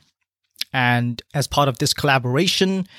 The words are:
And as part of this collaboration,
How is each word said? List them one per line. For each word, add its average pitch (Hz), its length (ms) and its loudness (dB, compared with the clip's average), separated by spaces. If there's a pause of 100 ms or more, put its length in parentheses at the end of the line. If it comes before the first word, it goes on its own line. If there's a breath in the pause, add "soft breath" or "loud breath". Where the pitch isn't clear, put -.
(720)
And 120 500 0 (120)
as 143 120 -2
part 143 220 0
of 127 120 -4
this 147 140 0
collaboration, 156 920 0 (120 loud breath)